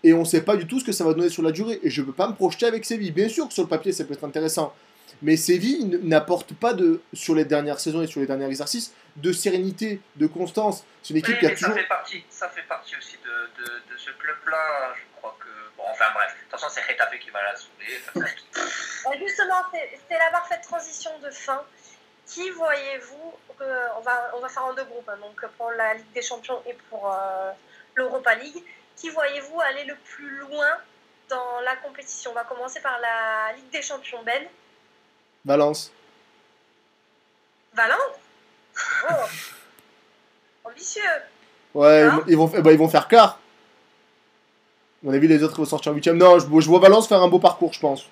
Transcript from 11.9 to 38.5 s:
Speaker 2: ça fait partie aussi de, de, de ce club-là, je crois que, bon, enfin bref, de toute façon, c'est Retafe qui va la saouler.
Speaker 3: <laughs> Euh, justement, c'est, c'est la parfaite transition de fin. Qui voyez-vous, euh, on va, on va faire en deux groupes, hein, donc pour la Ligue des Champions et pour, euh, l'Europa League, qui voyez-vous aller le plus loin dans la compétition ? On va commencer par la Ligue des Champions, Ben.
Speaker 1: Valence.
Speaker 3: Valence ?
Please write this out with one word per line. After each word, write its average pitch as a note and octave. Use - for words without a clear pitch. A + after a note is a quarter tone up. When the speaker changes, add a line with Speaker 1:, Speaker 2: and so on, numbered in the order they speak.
Speaker 2:
ça -
fait E3+
partie D#3+
aussi -
de, A#2+
de, A#2+
de A#2+
ce -
club-là, D3+
je B2
crois -
que, A2
bon, G2+
enfin A2
bref, G2+
de -
toute -
façon, -
c'est -
Retafe A#2+
qui -
va G2+
la G2+
saouler. -
Speaker 3:
<laughs> -
Euh, C4
justement, F#4
c'est, D#4
c'est E4
la E4
parfaite F4
transition E4
de C#4+
fin. C#4
Qui F4+
voyez-vous, C#4+
euh, B3+
on -
va, A#3+
on A#3+
va B3+
faire B3+
en C4
deux C4+
groupes, A#3
hein, G3+
donc G#3
pour A#3
la A3
Ligue -
des A#3+
Champions A#3+
et A#3+
pour, G3+
euh, F#3+
l'Europa B3+
League, D4
qui E4
voyez-vous D4
aller C#4
le C#4+
plus C#4
loin C#4+
dans B3
la B3+
compétition ? B3+
On -
va A#3
commencer C4
par B3+
la A3
Ligue C4+
des D4
Champions, B3+
Ben. B3
Speaker 1:
Valence. D3
Speaker 3:
Valence ? C4